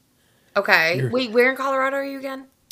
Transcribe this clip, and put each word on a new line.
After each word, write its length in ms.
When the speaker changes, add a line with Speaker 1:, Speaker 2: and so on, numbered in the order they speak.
Speaker 1:
Okay. 420
Speaker 2:
You're 120
Speaker 1:
Wait, 220
where 180
in 60
Colorado 400
are 80
you 140
again? 280